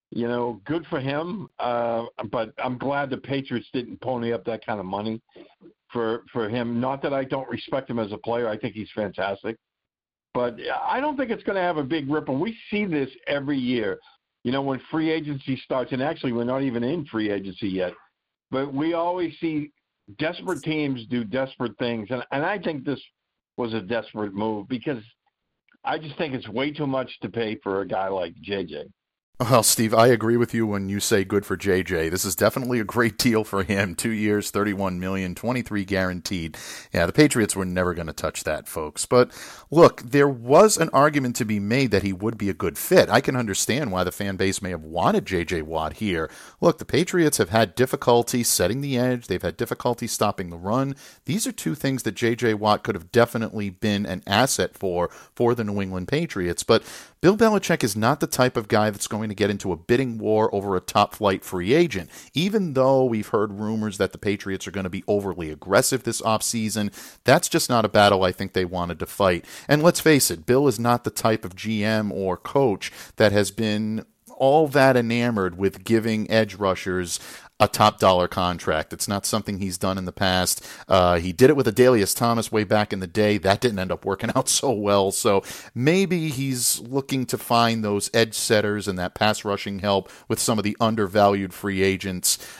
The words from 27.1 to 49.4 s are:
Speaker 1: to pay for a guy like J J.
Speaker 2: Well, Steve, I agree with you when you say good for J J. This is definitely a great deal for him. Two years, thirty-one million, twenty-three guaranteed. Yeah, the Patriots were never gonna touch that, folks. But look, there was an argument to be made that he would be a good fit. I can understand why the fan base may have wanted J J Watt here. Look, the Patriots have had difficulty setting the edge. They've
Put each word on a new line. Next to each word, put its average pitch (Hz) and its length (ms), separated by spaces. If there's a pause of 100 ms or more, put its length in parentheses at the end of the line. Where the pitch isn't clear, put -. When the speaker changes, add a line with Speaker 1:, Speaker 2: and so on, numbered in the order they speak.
Speaker 1:
to 113 100
pay 110 320
for 98 200
a 95 60
guy 95 200
like 92 340
J 98 220
J. 76 220 (540)
Speaker 2:
Well, 120 240
Steve, 110 320
I 113 120
agree 117 300
with 117 160
you 113 140
when 101 220
you 101 100
say 98 240
good 98 200
for 95 140
J 92 240
J. 85 260
This 87 160
is 95 120
definitely 123 440
a 110 60
great 117 320
deal 110 260
for 98 200
him. 98 320
Two 117 160
years, 104 400
thirty-one 98 480
million, 92 340
twenty-three 107 520
guaranteed. 92 680 (380)
Yeah, 85 140
the - 60
Patriots 135 420
were 98 100
never 90 300
gonna 80 180
touch - 300
that, 78 240
folks. - 400
But 123 240 (400)
look, 151 320
there 143 260
was 143 480
an 165 160
argument 135 440
to 123 80
be 107 140
made 117 320
that 98 120
he 98 100
would 107 240
be 101 120
a 92 40
good 82 240
fit. 143 320
I 117 120
can 139 140
understand 117 560
why 92 120
the 90 80
fan 101 240
base 95 260
may 95 80
have 85 140
wanted 92 420
J 87 180
J 85 200
Watt 78 300
here. 85 360 (320)
Look, 165 160
the - 80
Patriots 165 520
have 104 120
had 110 260
difficulty 120 680
setting 104 380
the 139 180
edge. 123 280
They've 92 140